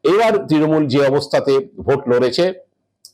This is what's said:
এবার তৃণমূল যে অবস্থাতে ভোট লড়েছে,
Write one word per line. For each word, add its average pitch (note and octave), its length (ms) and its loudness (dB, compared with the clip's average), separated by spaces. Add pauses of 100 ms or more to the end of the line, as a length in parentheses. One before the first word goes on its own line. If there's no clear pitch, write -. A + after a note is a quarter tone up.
এবার G#3 420 0
তৃণমূল D#3 400 0
যে C#3 200 2
অবস্থাতে C#3 520 0
ভোট C3 500 -4
লড়েছে, B2+ 600 -2 (460)